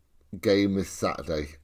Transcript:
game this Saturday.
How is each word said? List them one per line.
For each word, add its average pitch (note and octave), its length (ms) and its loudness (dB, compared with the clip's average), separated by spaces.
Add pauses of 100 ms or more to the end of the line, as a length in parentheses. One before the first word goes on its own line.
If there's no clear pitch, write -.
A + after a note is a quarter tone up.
(420)
game G2+ 340 4
this F#2+ 140 0
Saturday. D#2 600 -4 (140)